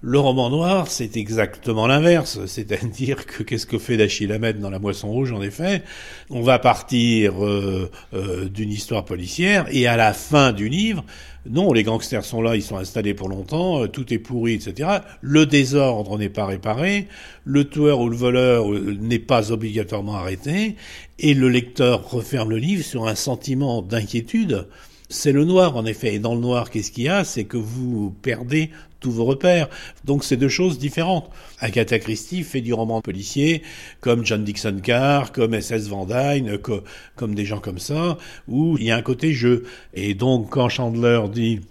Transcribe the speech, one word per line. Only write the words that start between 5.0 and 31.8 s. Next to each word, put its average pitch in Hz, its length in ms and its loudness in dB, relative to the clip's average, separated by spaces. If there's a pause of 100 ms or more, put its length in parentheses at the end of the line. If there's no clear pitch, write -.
Rouge, 123 220 -2
en 104 100 -4
effet ? 165 400 -2 (480)
On 120 120 -6
va 123 180 6
partir, 117 840 4
euh, 98 460 0 (240)
euh, 95 340 -4
d'une 104 240 -6
histoire 101 340 -4
policière, 165 680 0
et 123 160 4
à 117 100 4
la 110 160 6
fin 139 400 4
du 104 160 -2
livre, 196 340 -2 (460)
non, 160 240 2
les 113 80 6
gangsters 107 440 -2
sont 113 180 -2
là, 113 120 2
ils 107 60 0
sont 98 160 -8
installés 101 380 -4
pour 95 120 -8
longtemps, 147 540 -2
euh, 107 60 -2
tout 120 260 -6
est 113 60 0
pourri, 117 340 -2
et 107 60 -2
cetera. 147 440 -4 (180)
Le 147 260 6
désordre 127 720 2
n'est 101 100 -2
pas 101 160 -2
réparé, 123 640 -2 (360)
le 139 240 2
tueur 147 320 4
ou 120 80 2
le 117 100 -2
voleur, 123 540 4
euh, 101 300 -2
n'est 117 160 0
pas 117 340 2
obligatoirement 104 680 -4
arrêté, 143 580 -2 (420)
et 151 160 4
le 131 160 6
lecteur 123 580 2
referme 113 440 -4
le 110 80 0
livre 165 240 -2
sur 117 240 -4
un 107 80 -2
sentiment 131 680 -2
d'inquiétude. 113 840 -2 (420)
C'est - 220 0
le 143 140 4
noir, 180 300 4
en 110 100 -2
effet. 110 280 -2
Et 107 60 -2
dans 117 160 -2
le 120 60 -2
noir, 120 280 0
qu'est-ce 104 220 -6
qu'il 120 140 -4
y 147 40 0
a ? 196 140 2
C'est 110 220 -4
que 113 100 -10
vous 113 680 -4
perdez 131 500 -2 (280)
tous 127 120 -2
vos 117 120 0
repères. 151 460 4 (340)
Donc, 139 220 0
c'est 135 100 2
deux 135 140 4
choses 170 300 0
différentes. 165 500 -2 (300)
Agatha 110 380 0